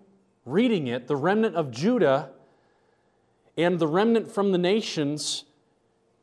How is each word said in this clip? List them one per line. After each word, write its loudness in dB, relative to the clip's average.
reading 0
it, -6
the 0
remnant 0
of -2
Judah 2
and 2
the 2
remnant 2
from 0
the 2
nations, -2